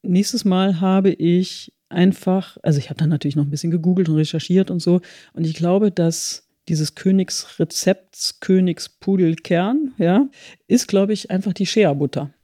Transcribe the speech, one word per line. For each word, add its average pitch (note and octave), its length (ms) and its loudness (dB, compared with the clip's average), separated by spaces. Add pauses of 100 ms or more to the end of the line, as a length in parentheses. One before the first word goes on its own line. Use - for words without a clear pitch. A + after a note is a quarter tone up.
nächstes G3+ 420 0
Mal F#3+ 340 2
habe F#3+ 340 2
ich F3 600 -2 (160)
einfach, F#3 720 0
also D3+ 160 2
ich C3+ 140 -6
habe - 80 -12
dann D#3 100 2
natürlich D3 280 -2
noch D3 80 2
ein C#3+ 40 -6
bisschen D3+ 220 -4
gegoogelt F3 380 0
und D#3 80 2
recherchiert E3 520 0
und F3+ 120 -4
so. F3 200 2 (320)
Und E3 140 -4
ich D#3+ 80 -4
glaube, F#3 340 2
dass - 580 -4 (200)
dieses D#3 280 -2
Königsrezepts, - 1500 -2
Königspudelkern, F#3 1600 0
ja, G3+ 300 2 (400)
ist, A#3+ 200 0
glaube G3+ 260 0
ich, - 180 -8
einfach F#3 220 -2
die G3 120 -2
Shea-Butter. C#3+ 640 0 (140)